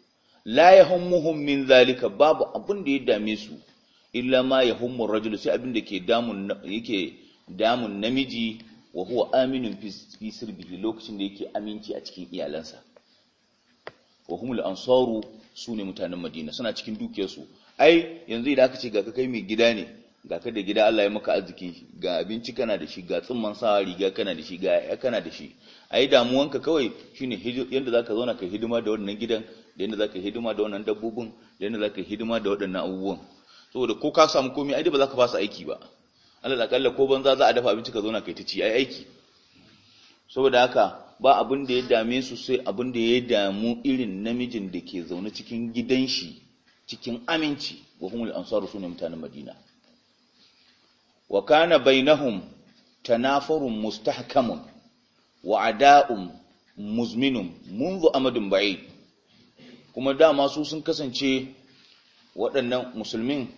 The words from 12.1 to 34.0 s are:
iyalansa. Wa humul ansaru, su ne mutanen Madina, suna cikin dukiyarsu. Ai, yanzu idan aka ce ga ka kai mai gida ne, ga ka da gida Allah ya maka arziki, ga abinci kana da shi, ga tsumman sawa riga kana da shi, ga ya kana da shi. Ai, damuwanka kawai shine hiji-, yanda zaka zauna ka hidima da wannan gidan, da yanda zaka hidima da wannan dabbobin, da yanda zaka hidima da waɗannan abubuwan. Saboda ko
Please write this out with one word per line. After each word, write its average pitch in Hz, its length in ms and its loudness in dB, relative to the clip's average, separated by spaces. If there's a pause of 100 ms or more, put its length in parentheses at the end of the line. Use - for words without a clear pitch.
iyalansa. 78 500 -10 (1500)
Wa 82 100 -8
humul 117 220 -6
ansaru, 120 600 0 (320)
su - 220 -12
ne 101 80 -6
mutanen 87 360 -8
Madina, 78 320 -10
suna 113 220 -6
cikin 110 240 -10
dukiyarsu. 98 480 -8 (320)
Ai, 165 480 6
yanzu 117 240 -4
idan 131 140 4
aka 127 140 2
ce 123 120 -8
ga 104 120 0
ka 110 100 -8
kai 131 160 -2
mai 113 180 -4
gida 113 280 4
ne, 90 120 -6 (420)
ga 85 120 -4
ka 120 100 -10
da 107 120 -6
gida 104 240 4
Allah 113 180 4
ya 101 60 2
maka 104 220 -4
arziki, 87 540 -6 (140)
ga 87 200 -2
abinci 113 340 -8
kana 113 240 -2
da 78 80 -10
shi, 92 160 -14
ga 87 180 -4
tsumman 110 340 -4
sawa 104 300 2
riga 92 260 -2
kana 101 240 -4
da 78 80 -12
shi, 85 160 -12
ga 92 140 0 (160)
ya 104 80 -4
kana 120 240 -2
da 82 100 -8
shi. - 240 -16 (360)
Ai, 131 180 2
damuwanka 131 520 4
kawai 147 320 0 (220)
shine 127 220 -8
hiji-, 123 340 -6
yanda 131 200 -2
zaka 117 240 0
zauna 117 220 -2
ka 98 100 -10
hidima 113 360 -4
da 104 80 -2
wannan 104 260 -4
gidan, 113 260 -2 (340)
da 95 80 -6
yanda 107 120 -4
zaka 104 220 -2
hidima 107 360 -6
da 104 80 0
wannan 104 220 -6
dabbobin, 110 480 -6 (260)
da 95 80 -8
yanda 110 120 -6 (100)
zaka 98 140 -10
hidima 110 380 -4
da 101 100 -2
waɗannan 95 340 -2
abubuwan. 95 340 -6 (540)
Saboda 120 220 -2
ko 147 180 -4